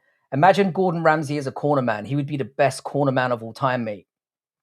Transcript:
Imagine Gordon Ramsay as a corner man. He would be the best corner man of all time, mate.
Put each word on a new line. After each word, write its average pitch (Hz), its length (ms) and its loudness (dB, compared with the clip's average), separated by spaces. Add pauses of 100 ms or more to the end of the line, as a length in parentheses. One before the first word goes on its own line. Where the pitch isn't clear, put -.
(320)
Imagine 180 400 4
Gordon 170 320 -2
Ramsay 156 340 2
as 143 100 -6
a 135 40 -4
corner 147 300 0
man. 107 240 -2
He 135 100 -4
would 147 100 -2
be 147 120 -6
the 131 80 -6
best 127 380 0
corner 143 280 0
man 127 200 0
of 117 120 -2
all 113 100 -12
time, 127 300 -2
mate. 104 240 -8 (540)